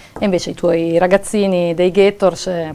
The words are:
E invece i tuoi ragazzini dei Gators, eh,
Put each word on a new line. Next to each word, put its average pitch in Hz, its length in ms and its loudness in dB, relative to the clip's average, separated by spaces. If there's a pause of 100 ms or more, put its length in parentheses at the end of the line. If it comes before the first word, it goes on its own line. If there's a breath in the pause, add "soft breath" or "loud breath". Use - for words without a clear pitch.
(200 loud breath)
E - 60 -6
invece 175 260 -2
i - 20 -8
tuoi 165 440 0
ragazzini 185 760 0
dei 180 180 0
Gators, 196 560 2
eh, 165 280 -6